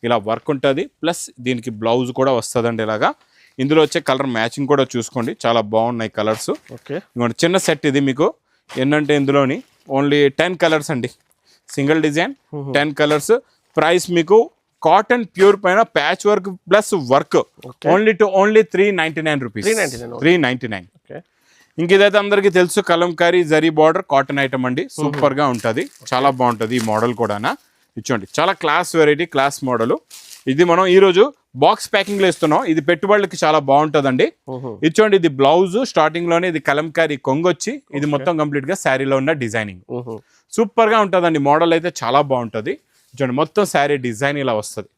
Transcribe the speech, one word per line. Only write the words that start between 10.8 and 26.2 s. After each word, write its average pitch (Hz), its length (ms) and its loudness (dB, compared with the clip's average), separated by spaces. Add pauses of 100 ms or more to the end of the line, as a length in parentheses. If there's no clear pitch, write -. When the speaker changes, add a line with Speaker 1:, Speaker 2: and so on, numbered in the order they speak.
Speaker 1:
అండి, 123 160 -6 (680)
సింగిల్ 147 320 0
డిజైన్, 165 260 -2 (220)
Speaker 2:
మ్మ్. 139 200 -10
Speaker 1:
టెన్ 147 260 0
కలర్స్. 151 320 0 (440)
ప్రైస్ 165 280 2 (120)
మీకు 170 200 4 (480)
కాటన్ 214 400 2 (100)
ప్యూర్ 196 280 4
పైన 185 160 2 (180)
ప్యాచ్ 156 320 -2
వర్క్ 202 180 0 (220)
ప్లస్ 202 240 2 (180)
వర్క్ 147 260 2 (340)
Speaker 2:
ఓకే. - 220 -8
Speaker 1:
only 214 280 4
to 208 60 4 (140)
only 214 200 4 (120)
త్రీ 190 120 2 (160)
నైంటీ 160 260 -4
నైన్ 147 180 -2
రూపీస్. 107 220 -8
Speaker 2:
త్రీ 220 140 0
నైంటీ 131 200 -4
నైన్. 120 220 -14
Speaker 1:
త్రీ 160 80 4 (140)
నైంటీ 123 280 -4
నైన్. 92 140 -12 (120)
Speaker 2:
ఓకే. - 180 -20 (640)
Speaker 1:
ఇంక 170 160 -2
ఇదైతే 202 260 4
అందరికీ 202 340 2
తెలుసు, 180 220 2 (100)
కలంకారీ 175 520 2 (100)
జరీ 156 180 2 (100)
బార్డర్ 160 340 4
కాటన్ 139 320 0
ఐటమ్ 127 240 -4
అండి, 127 160 -4
Speaker 2:
మ్మ్. 131 120 -20
Speaker 1:
సూపర్ 143 440 0
గా 147 120 2
ఉంటది, 117 300 -4 (280)
చాలా 135 280 2